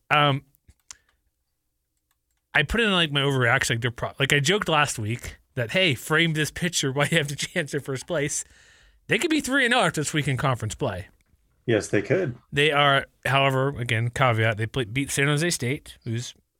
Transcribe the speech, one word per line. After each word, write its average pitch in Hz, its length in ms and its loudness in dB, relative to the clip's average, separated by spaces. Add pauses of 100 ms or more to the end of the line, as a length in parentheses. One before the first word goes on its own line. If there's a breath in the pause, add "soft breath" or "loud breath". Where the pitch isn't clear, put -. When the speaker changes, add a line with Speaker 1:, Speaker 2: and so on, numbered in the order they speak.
(100)
Speaker 1:
Um, 147 340 4 (2000)
I 147 80 4
put 208 180 0
in, 220 100 2
like, 170 220 2
my 143 80 0
overreaction, 131 500 2
like, 117 120 0
they're 123 80 0
pro-, - 280 -8
like, 139 140 2
I 143 80 4
joked 185 280 0
last 147 300 2
week 113 380 -6 (200)
that, 120 160 -4
hey, 185 220 2
frame 160 380 0
this 151 180 -2
picture 170 420 -2
while 143 140 0
you 165 120 2
have 147 100 0
the 143 80 -8
chance - 380 -6
at 139 100 -4
first 135 220 -8
place. 147 380 -4 (640 soft breath)
They 208 100 2
could 339 120 0
be 311 120 2
three 262 240 0
and 233 80 2
oh 254 60 4
after 170 200 0
this 143 140 -4
week 147 140 0
in 131 100 0
conference 120 360 -2
play. 101 340 -6 (580)
Speaker 2:
Yes, 107 220 2
they 104 140 2
could. 156 340 -2 (160)
Speaker 1:
They 147 200 2
are, 139 340 4 (180)
however, 135 440 2 (100)
again, 120 320 -2
caveat, 113 460 2
they 113 100 -4
play, 131 180 -4
beat 127 260 -6
San 143 180 0
Jose 147 220 0
State, 139 540 -6
who's, 117 300 -8 (260)